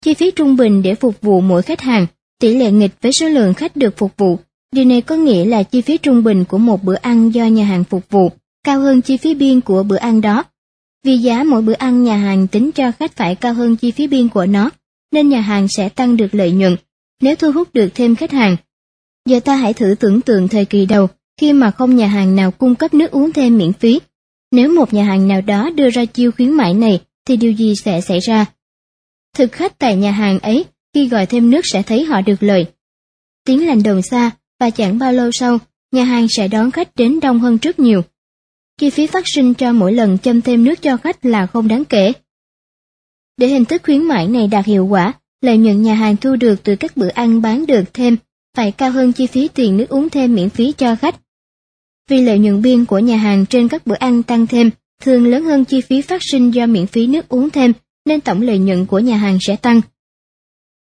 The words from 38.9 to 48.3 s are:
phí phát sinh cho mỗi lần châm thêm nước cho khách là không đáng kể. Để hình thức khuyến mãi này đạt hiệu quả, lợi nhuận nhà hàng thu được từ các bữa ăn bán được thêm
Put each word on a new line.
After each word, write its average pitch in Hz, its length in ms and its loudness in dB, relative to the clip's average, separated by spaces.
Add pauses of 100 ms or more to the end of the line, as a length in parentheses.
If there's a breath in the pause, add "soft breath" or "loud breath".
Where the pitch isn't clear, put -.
phí 302 160 -2
phát 370 200 -4
sinh 254 280 0
cho 240 180 -2
mỗi 202 200 2
lần 214 260 0
châm 233 220 0
thêm 233 240 2
nước 311 180 0
cho 269 140 0
khách 302 300 -6
là 208 200 0
không 220 220 -2
đáng 247 160 -2
kể. 214 280 0 (1200)
Để 247 120 2
hình 269 160 2
thức 339 200 -4
khuyến 302 200 2
mãi 220 240 0
này 233 180 0
đạt 202 200 -2
hiệu 190 200 2
quả, 196 260 0 (280)
lợi 233 180 2
nhuận 214 240 4
nhà 220 120 2
hàng 214 220 0
thu 269 200 -2
được 226 260 0
từ 202 140 -2
các 311 200 -10
bữa 196 120 -2
ăn 226 340 0
bán 240 240 -2
được 220 280 -2
thêm 240 220 0 (400)